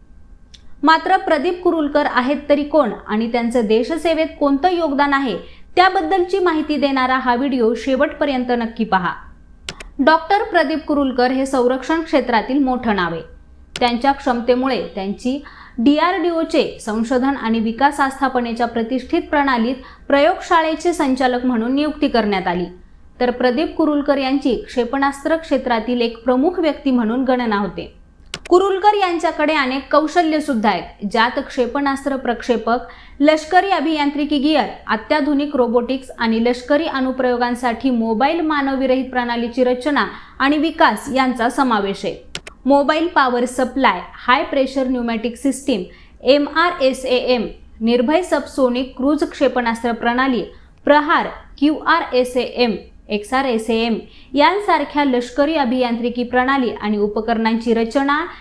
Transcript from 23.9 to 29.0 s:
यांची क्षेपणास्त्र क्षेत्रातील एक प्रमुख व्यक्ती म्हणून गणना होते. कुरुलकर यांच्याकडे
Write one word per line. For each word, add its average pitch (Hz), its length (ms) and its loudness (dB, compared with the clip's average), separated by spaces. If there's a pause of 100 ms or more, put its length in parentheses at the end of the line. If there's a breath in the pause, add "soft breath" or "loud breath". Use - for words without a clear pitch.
यांची 269 380 0 (120)
क्षेपणास्त्र 277 680 -2
क्षेत्रातील 247 640 -2
एक 233 220 -6
प्रमुख 269 360 2
व्यक्ती 294 320 0
म्हणून 240 320 0
गणना 240 340 0
होते. 175 360 -6 (560)
कुरुलकर 381 440 4
यांच्याकडे 330 600 0